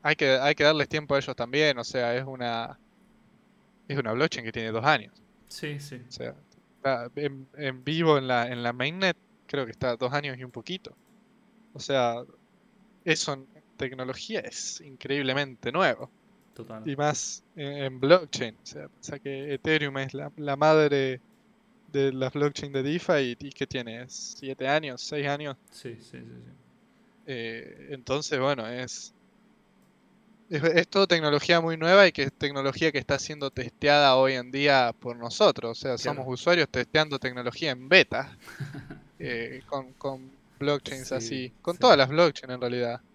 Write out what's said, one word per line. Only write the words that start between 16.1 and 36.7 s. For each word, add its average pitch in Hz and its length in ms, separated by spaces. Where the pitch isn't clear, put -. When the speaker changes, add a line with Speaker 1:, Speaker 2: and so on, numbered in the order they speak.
Speaker 2:
Total. 113 340
Speaker 1:
Y 143 60
más - 480
en, 143 280
en 131 160
blockchain. 139 540
O - 120
sea, - 220
pensá - 300
que 139 360
Ethereum 147 440
es 135 160
la, 143 220
la 143 180
madre 143 680
de 139 180
la 131 160
blockchain 143 440
de 135 100
DeFi 143 580
y, 143 60
y 135 60
que - 140
tiene 120 420
siete - 600
años, 143 320
seis 147 260
años. 143 300
Speaker 2:
Sí, 117 300
sí, - 100
sí, 127 80
sí. 120 340
Speaker 1:
Eh, 113 640
entonces, 139 480
bueno, 131 300
es, 123 460
es, 151 120
es 165 260
todo 196 180
tecnología 165 540
muy 165 160
nueva 185 300
y 165 60
que 143 120
es 139 80
tecnología 139 600
que 147 60
está 135 200
siendo 147 320
testeada 139 680
hoy 131 180
en 123 160
día 135 500
por 120 160
nosotros. 117 600
O - 20
sea, 131 160
Speaker 2:
Claro. - 20
Speaker 1:
somos 147 300
usuarios 160 400
testeando 143 500